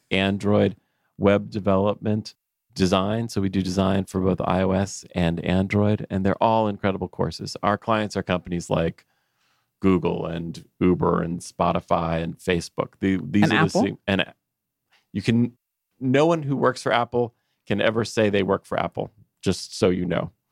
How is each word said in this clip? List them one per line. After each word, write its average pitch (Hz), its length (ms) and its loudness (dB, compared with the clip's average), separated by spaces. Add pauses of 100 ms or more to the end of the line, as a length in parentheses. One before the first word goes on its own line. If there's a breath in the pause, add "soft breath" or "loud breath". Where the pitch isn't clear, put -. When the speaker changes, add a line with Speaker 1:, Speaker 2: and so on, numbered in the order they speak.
Speaker 1:
Android, 98 680 2 (440)
web 101 320 2
development, 104 840 -2 (400)
design. 101 560 0
So - 100 -4
we 98 100 0
do 95 120 0
design 95 440 0
for 92 140 -4
both 92 220 0
I 95 220 0
O 95 80 0
S 98 420 -2
and 85 320 0
Android, 104 640 0
and - 160 -4
they're 95 160 0
all 113 260 2
incredible 98 400 -2
courses. - 540 -6
Our 101 160 2
clients 107 400 -2
are 95 60 -4
companies 87 440 -4
like 85 380 -2 (760)
Google 87 440 2
and 85 400 -10 (160)
Uber 87 400 2
and 87 180 -6
Spotify 85 840 -2
and 85 160 -8
Facebook. - 600 -4
The, 95 240 0
these 104 200 2
Speaker 2:
And - 100 4
Speaker 1:
are - 20 2
Speaker 2:
Apple? 165 260 2
Speaker 1:
the - 60 2
same, - 100 -6 (100)
and 98 180 0 (880)
you 104 80 -4
can, 120 320 0 (480)
no 135 240 4
one 165 180 2
who 135 140 -2
works 123 260 0
for 135 80 0
Apple 120 420 0 (320)
can 104 140 0
ever 110 240 2
say 107 260 2
they 98 140 2
work 95 220 0
for - 120 -4
Apple, - 320 -4 (320)
just - 380 -4
so 92 100 4
you 92 160 0
know. 85 260 -2 (200)